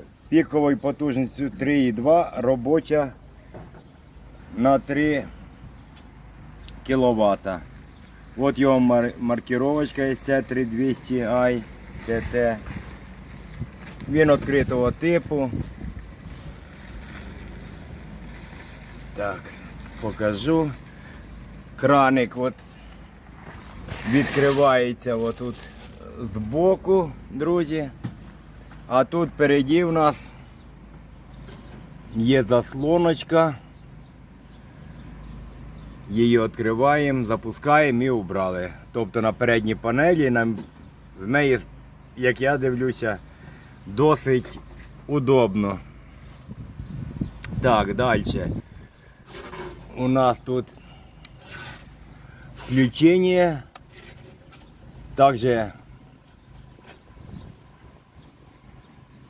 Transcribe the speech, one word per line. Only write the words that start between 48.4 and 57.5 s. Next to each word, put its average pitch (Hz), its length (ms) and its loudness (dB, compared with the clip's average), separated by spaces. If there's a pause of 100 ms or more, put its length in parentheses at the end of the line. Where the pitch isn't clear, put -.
У 127 100 0
нас 131 320 4
тут 127 260 -2 (1900)
включення. 165 1080 4 (1500)
Також 135 300 6 (3750)